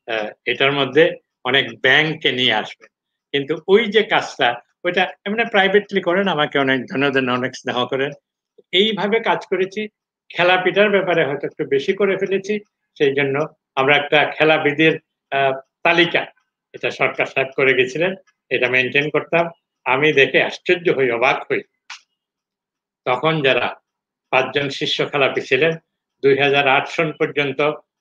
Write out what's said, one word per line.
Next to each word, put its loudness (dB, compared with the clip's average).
আহ, -4
এটার 0
মধ্যে 2
অনেক -2
ব্যাংককে 2
নিয়ে 0
আসবেন, -8
কিন্তু -4
ওই 4
যে 2
কাজটা, -2
ওইটা -2
এমনি -2
প্রাইভেটলি 0
করেন, 0
আমাকে 0
অনেক 0
ধন্যবাদ 0
দেন, 0
অনেক -4
স্নেহ -4
করেন।" -4
এইভাবে 0
কাজ -2
করেছি। -4
খেলাপিটার 2
ব্যাপারে 0
হয়তো -6
একটু -8
বেশি -2
করে 0
ফেলেছি, -4
সেই 2
জন্য -2
আমরা 2
একটা 2
খেলাবিদের, 2
আহ, 0
তালিকা, 2
এটা -6
সরকার -2
সাহেব -4
করে 2
গেছিলেন, 0
এটা 0
মেইনটেইন 0
করতাম। -2
আমি 2
দেখে 4
আশ্চর্য -2
হই, 0
অবাক -2
হই, -2
তখন 0
যারা 0
পাঁচজন 0
শীর্ষ -4
খেলাপি 0
ছিলেন, 0
দুই 4
হাজার 2
আট 2
সন -4
পর্যন্ত -2